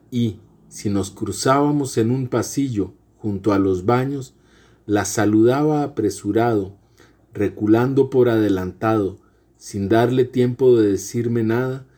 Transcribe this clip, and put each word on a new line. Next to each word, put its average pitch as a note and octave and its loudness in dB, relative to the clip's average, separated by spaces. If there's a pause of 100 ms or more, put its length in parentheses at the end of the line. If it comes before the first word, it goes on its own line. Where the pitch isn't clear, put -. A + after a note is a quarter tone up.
(100)
y, A#2 -4 (300)
si - -8
nos G2 -2
cruzábamos C#3 -2
en A2+ 2
un C3 -4
pasillo A2+ -4 (240)
junto G2+ -4
a G2 2
los F#2+ -2
baños, C3 -2 (520)
la G2+ 0
saludaba B2 2
apresurado, G#2 -2 (560)
reculando A#2 0
por B2 4
adelantado, G2+ 0 (380)
sin G2 -6
darle A#2+ 4
tiempo B2 2
de G#2 4
decirme A#2 -2
nada, B2+ -2 (120)